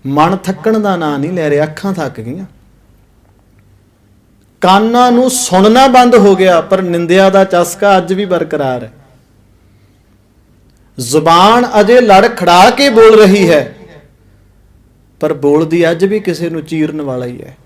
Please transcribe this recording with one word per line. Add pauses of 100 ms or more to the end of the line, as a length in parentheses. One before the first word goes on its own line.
ਮਨ
ਥੱਕਣ
ਦਾ
ਨਾਂ
ਨਹੀਂ
ਲੈ
ਰਿਹਾ,
ਅੱਖਾਂ
ਥੱਕ
ਗਈਆਂ, (2250)
ਕੰਨਾਂ
ਨੂੰ
ਸੁਣਨਾ
ਬੰਦ
ਹੋ
ਗਿਆ,
ਪਰ
ਨਿੰਦਿਆ
ਦਾ
ਚਸਕਾ
ਅੱਜ
ਵੀ
ਬਰਕਰਾਰ
ਹੈ। (2000)
ਜ਼ੁਬਾਨ (140)
ਅਜੇ
ਲੜਖੜਾ
ਕੇ
ਬੋਲ
ਰਹੀ
ਹੈ, (1400)
ਪਰ
ਬੋਲਦੀ
ਅੱਜ
ਵੀ
ਕਿਸੇ
ਨੂੰ
ਚੀਰਨ
ਵਾਲਾ
ਹੀ
ਹੈ।